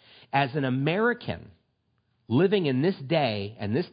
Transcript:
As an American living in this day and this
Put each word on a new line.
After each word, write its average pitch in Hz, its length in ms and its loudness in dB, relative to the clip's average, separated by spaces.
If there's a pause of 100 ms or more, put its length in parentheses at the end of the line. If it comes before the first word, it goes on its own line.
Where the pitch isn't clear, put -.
(320)
As 139 220 0
an 143 100 -2
American 143 880 -2 (800)
living 175 380 4
in 131 140 2
this 185 160 2
day 123 640 -2
and 107 160 -2
this 180 160 -2